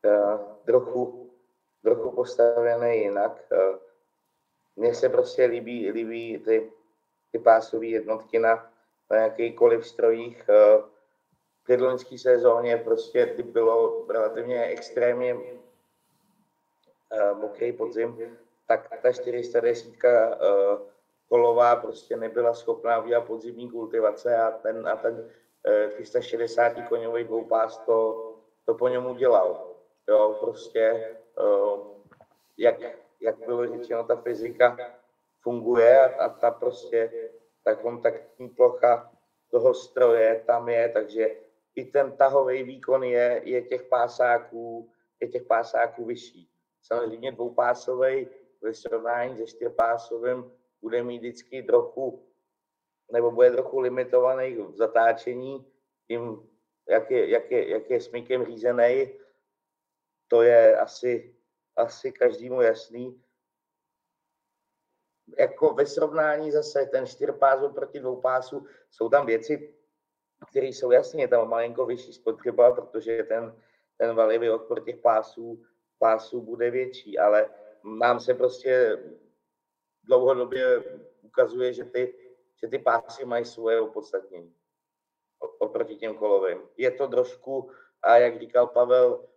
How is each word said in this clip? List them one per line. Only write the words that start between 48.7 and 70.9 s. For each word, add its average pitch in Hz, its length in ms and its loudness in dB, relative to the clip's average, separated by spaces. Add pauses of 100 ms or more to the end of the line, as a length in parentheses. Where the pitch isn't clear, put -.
srovnání 120 600 -6
se 113 100 -10
čtyřpásovým 120 1080 -4 (300)
bude 113 200 -4
mít 120 160 -8
vždycky 123 440 -14
trochu, 120 640 -2 (840)
nebo 117 180 2
bude 123 200 6
trochu 131 300 -2
limitovaný 127 760 0
v 95 220 -12
zatáčení, 120 880 0 (420)
tím, 117 420 -8 (380)
jak 113 220 2
je, 127 200 0
jak 117 200 0
je, 120 180 -2
jak 107 220 -6
je 120 100 0
smykem 120 460 -6
řízený, 120 720 0 (1120)
to 117 140 6
je 117 360 8
asi, - 580 -4 (400)
asi 117 360 -4
každému 123 500 -2
jasný. 117 600 -2 (2250)
Jako 143 360 2
ve 139 120 2
srovnání 156 640 -2
zase 147 360 -2
ten 131 200 -4
čtyřpás 135 560 0
oproti 143 380 -8
dvoupásu, 127 640 -4 (240)
jsou 113 180 -6
tam 139 180 4
věci, 117 480 -4 (720)
které 135 220 -4
jsou 127 240 -4